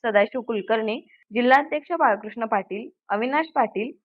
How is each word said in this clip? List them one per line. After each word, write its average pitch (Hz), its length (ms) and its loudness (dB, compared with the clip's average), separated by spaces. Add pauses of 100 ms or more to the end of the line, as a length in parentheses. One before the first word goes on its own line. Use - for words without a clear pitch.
सदाशिव 214 360 2
कुलकर्णी, 220 580 -2 (320)
जिल्हाध्यक्ष 277 680 2
बाळकृष्ण 214 460 0
पाटील, 208 440 -4 (200)
अविनाश 262 460 -2
पाटील 240 360 -2 (140)